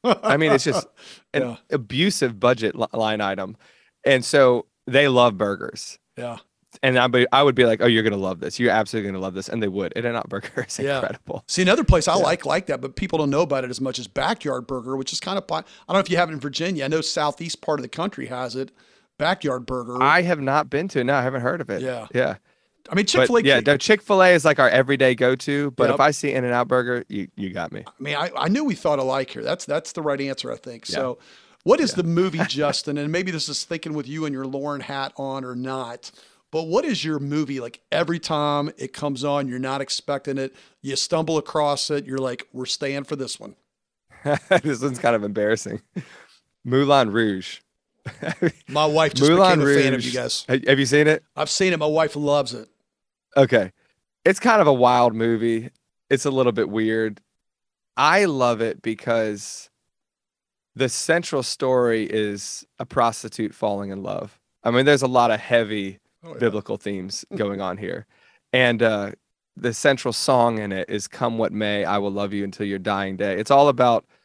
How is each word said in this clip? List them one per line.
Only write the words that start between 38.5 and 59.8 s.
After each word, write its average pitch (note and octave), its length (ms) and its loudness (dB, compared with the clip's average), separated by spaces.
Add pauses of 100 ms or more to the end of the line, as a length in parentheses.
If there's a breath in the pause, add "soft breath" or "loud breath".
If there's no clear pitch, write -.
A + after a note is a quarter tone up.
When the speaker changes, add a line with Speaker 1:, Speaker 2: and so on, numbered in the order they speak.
Speaker 2:
it - 160 -12
comes C#3 320 -6
on, C#3+ 240 -2
you're B2 100 -8
not C3+ 220 -6
expecting C#3 560 -6
it. C3+ 180 -6 (280 soft breath)
You C3+ 140 -6
stumble D#3+ 420 0
across D3 520 -2
it. C#3+ 160 -4
You're C3 120 -6
like, B2+ 340 -6
"We're B2+ 140 -10
staying C#3 380 -6
for D3+ 120 -8
this C3 240 -10
one." - 160 -18 (680)
Speaker 1:
<laughs> D3 400 2
This C3+ 200 -2
one's C3+ 180 -4
kind A#2 160 2
of G#2 80 -2
embarrassing. G#2 560 -2 (840 loud breath)
Moulin C3+ 460 4
Rouge. G#2 500 -2 (460)
<laughs> - 640 -6
Speaker 2:
My D3 180 0
wife D3+ 280 2
just C#3 160 4
Speaker 1:
Moulin F3+ 300 6
Speaker 2:
became C#3 80 4
a C#3+ 140 6
fan C3+ 120 2
of B2+ 40 -2
Speaker 1:
Rouge. A#2+ 80 -6
Speaker 2:
you B2 60 -6
guys. A#2+ 360 -4
Speaker 1:
Ha-, C3 180 2
have C3+ 120 6
you C3+ 80 2
seen D3 200 4
it? D#3 180 2 (120)
Speaker 2:
I've D3 140 -4
seen F#3+ 220 0
it. E3 60 -2
My D3+ 80 -2
wife D#3 300 0
loves C#3+ 380 0
it. A2+ 140 -16 (680)
Speaker 1:
Okay. B2 360 4 (520)
It's F#3+ 160 4
kind A3+ 200 4
of D#3+ 60 6
a C#3+ 60 6
wild B2 420 6
movie. A2+ 560 -2 (400)
It's C#3 140 2
a D3 60 0
little C3 220 2
bit G#2 160 0
weird. A2 520 -2 (760)
I E3 300 4
love B2 340 2
it A2+ 220 -4
because A2 880 -4 (1040)